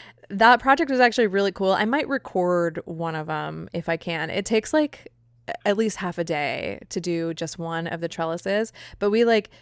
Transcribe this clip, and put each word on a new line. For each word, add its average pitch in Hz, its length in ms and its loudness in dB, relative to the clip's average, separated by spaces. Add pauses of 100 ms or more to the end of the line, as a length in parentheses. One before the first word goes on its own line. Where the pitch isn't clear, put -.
(300)
that 226 320 6
project 269 280 4
was 254 120 2
actually 240 260 4
really 196 240 2
cool. 190 220 2
I 196 120 2
might 269 220 0
record 175 800 0
one 165 300 -6
of 156 140 -6
'em 156 440 -6
if 170 160 -4
I 165 80 0
can. 160 320 -6
It - 160 -4
takes, 220 280 0
like, 202 360 0 (400)
a-, - 180 -6
at 208 80 2
least 214 220 0
half 180 200 -6
a 175 60 -2
day 147 560 -4 (100)
to 185 120 -6
do 165 320 -4
just 165 260 -10
one 165 280 -4
of 165 120 -6
the 170 80 -4
trellises, 180 640 -2 (280)
but 208 100 0
we, 226 160 4
like, 226 240 4 (120)